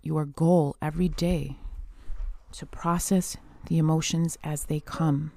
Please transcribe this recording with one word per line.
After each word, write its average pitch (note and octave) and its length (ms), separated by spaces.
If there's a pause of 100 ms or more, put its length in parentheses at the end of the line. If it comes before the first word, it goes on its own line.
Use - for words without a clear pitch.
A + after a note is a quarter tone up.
your D#3 220
goal D#3+ 560
every D#3+ 300
day, D3+ 480 (920)
to - 120
process - 720 (300)
the E3 100
emotions D#3+ 680
as D3+ 220
they D#3 160
come. D3+ 560